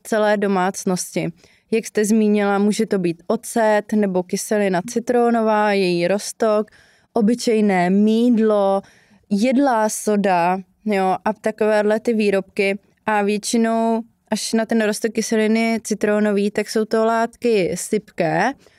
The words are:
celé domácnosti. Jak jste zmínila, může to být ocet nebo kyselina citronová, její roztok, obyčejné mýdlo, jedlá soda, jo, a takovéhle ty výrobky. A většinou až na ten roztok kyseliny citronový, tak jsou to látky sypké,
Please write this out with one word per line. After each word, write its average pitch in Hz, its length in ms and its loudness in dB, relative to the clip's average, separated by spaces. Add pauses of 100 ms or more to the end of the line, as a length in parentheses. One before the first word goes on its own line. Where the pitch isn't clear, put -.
celé 214 340 0
domácnosti. 185 960 -2 (380)
Jak 220 160 -2
jste 214 180 -2
zmínila, 208 540 2
může 208 280 0
to 208 120 -2
být 175 280 -4
ocet 214 560 0 (100)
nebo 196 300 0
kyselina 190 580 -2 (100)
citronová, 233 840 0
její 180 360 0
roztok, 208 640 -2 (420)
obyčejné 214 760 2
mýdlo, 214 920 2 (480)
jedlá 233 580 2
soda, 190 680 0 (260)
jo, 190 400 0
a 214 80 -2
takovéhle 214 680 0
ty 233 140 -2
výrobky. 196 640 0 (280)
A 214 160 0
většinou 226 800 0 (280)
až - 220 -4
na 226 140 0
ten 226 180 0
roztok 214 280 -2
kyseliny 226 720 0
citronový, 208 640 0
tak 208 200 -6
jsou 220 140 0
to 220 200 0
látky 226 720 0
sypké, 185 800 -2 (260)